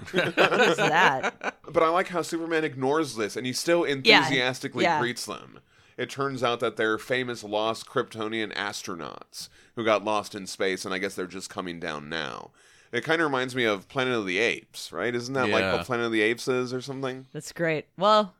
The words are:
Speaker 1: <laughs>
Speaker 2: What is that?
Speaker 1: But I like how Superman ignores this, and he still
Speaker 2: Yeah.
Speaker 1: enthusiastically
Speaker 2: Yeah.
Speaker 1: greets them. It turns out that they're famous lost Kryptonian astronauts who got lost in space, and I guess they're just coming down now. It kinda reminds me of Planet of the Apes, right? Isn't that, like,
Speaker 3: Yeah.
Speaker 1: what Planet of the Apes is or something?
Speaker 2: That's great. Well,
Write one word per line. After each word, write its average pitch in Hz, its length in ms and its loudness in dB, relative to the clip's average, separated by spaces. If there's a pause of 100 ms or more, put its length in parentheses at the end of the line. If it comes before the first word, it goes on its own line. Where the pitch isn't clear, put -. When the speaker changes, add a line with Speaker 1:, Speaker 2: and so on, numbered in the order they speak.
Speaker 1:
<laughs> - 80 -14
Speaker 2:
What 180 480 4
is - 180 6
that? 175 760 2 (160)
Speaker 1:
But 165 140 4
I 160 60 6
like 185 180 2
how 175 140 -2
Superman 165 420 -2
ignores 135 500 0
this, 107 220 -2
and 120 100 -4
he 127 60 -2
still 170 340 2
Speaker 2:
Yeah. 143 80 2
Speaker 1:
enthusiastically 135 880 4
Speaker 2:
Yeah. 165 160 4
Speaker 1:
greets 120 280 -2
them. 67 340 -12 (360)
It 123 140 -6
turns 135 320 -4
out 120 160 2
that 113 180 0
they're 110 220 2
famous 123 460 -4
lost 107 420 -2
Kryptonian 110 680 -4
astronauts 85 920 -8 (280)
who 113 80 -4
got 104 200 4
lost 104 300 -2
in 95 120 -10
space, 95 380 -2
and 95 80 -4
I 92 60 -2
guess 98 160 -4
they're 92 120 -6
just 90 240 -12
coming 87 280 -8
down 76 300 -8
now. 65 420 -6 (420)
It 120 120 -4
kinda 165 200 2
reminds 131 300 -2
me 127 100 0
of 104 240 0
Planet 127 260 -2
of 107 120 -2
the 92 120 0
Apes, - 540 -2
right? 107 220 -2
Isn't 120 200 -6
that, 127 160 0
like, 110 120 2
Speaker 3:
Yeah. 92 140 0
Speaker 1:
what 87 100 -4
Planet 120 200 -2
of 113 60 -2
the 110 100 2
Apes 117 260 0
is 127 240 0
or 127 80 -6
something? 131 520 -10
Speaker 2:
That's - 200 -14
great. 160 340 -4 (100)
Well, 208 440 4